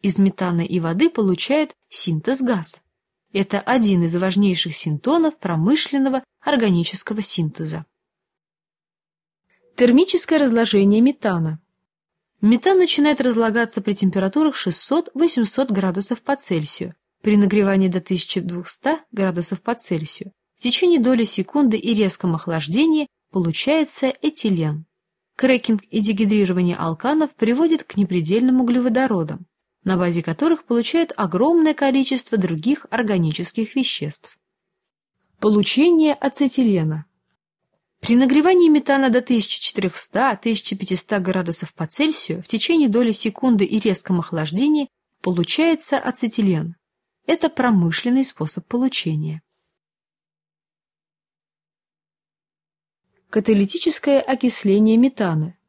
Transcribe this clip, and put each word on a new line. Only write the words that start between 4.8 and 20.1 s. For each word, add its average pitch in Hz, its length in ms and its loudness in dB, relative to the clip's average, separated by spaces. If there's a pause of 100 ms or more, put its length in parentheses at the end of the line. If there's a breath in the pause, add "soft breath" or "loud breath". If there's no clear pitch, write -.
промышленного 262 880 -2 (180)
органического 208 800 0
синтеза. 160 640 -6 (1900)
Термическое 311 600 4
разложение 226 640 2
метана. 175 600 0 (800)
Метан 247 380 2
начинает 294 420 2
разлагаться 226 600 0
при 208 120 -2
температурах 196 600 0
шестьсот, - 580 -2
восемьсот 262 580 0
градусов 190 520 -2
по 277 120 -2
Цельсию – 170 600 -6 (260)
при 208 160 2
нагревании 196 500 2
до 180 140 -2
тысячи 180 400 -4
двухсот 180 580 -6 (120)
градусов 185 500 -4
по 233 140 -4
Цельсию. 175 580 -8 (220)